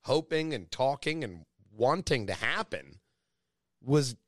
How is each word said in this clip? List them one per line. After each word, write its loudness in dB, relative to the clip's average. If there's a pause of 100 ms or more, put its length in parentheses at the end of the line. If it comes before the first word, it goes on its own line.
hoping 0
and -8
talking 0
and -12 (280)
wanting 2
to -2
happen -4 (840)
was 2 (140)